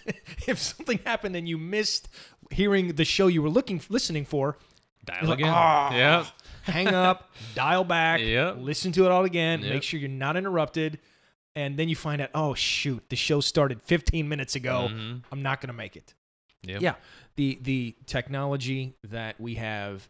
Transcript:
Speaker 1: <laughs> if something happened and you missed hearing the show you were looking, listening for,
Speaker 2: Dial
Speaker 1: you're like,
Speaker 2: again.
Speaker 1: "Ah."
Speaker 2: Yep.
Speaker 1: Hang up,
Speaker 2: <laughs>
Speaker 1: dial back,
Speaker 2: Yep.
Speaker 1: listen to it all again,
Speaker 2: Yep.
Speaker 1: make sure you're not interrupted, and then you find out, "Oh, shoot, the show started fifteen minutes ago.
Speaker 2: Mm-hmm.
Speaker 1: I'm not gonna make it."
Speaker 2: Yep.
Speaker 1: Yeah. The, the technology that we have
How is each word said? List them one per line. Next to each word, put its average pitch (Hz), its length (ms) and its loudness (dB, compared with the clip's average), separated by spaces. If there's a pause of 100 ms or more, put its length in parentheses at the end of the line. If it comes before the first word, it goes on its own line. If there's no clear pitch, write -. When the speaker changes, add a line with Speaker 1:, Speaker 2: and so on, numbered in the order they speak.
(180)
Speaker 1:
<laughs> - 300 -10
if 262 120 0
something - 460 -4
happened 220 300 -4
and 170 120 -6
you 165 100 -2
missed 196 520 -4 (420)
hearing 190 440 2
the 156 100 2
show 190 220 4
you 170 140 4
were 151 80 2
looking, 190 400 0
listening 165 360 -2
for, 143 320 -2 (480)
Speaker 2:
Dial - 160 -4
Speaker 1:
you're 160 80 2
like, 160 100 2
Speaker 2:
again. 156 140 2
Speaker 1:
"Ah." 151 420 4
Speaker 2:
Yep. 147 300 6 (380)
Speaker 1:
Hang 180 240 0
up, 185 440 2 (120)
Speaker 2:
<laughs> 113 120 -14
Speaker 1:
dial 160 300 2
back, 165 340 2
Speaker 2:
Yep. 120 400 2
Speaker 1:
listen 147 340 -4
to 185 120 6
it 185 60 6
all 185 120 6
again, 165 380 0
Speaker 2:
Yep. 101 120 -4
Speaker 1:
make 139 100 -2
sure 160 160 -6
you're 139 100 -6
not 135 260 -4
interrupted, 160 640 -2 (560)
and 139 220 -4
then 160 100 0
you 160 80 0
find 147 260 -4
out, 135 120 -4
"Oh, 147 220 0
shoot, - 540 -2
the 127 60 -4
show 147 240 2
started 139 440 2
fifteen 165 440 2
minutes 143 280 -4
ago. 123 360 0
Speaker 2:
Mm-hmm. 113 280 -8 (120)
Speaker 1:
I'm 139 100 -8
not 135 200 -2
gonna 127 120 -10
make 113 220 -12
it." - 180 -20 (500)
Speaker 2:
Yep. 95 180 -8
Speaker 1:
Yeah. 175 140 0 (400)
The, 135 260 -2
the 127 340 -2 (100)
technology 135 1000 -4
that 110 360 -10
we 113 160 -8
have 104 540 -8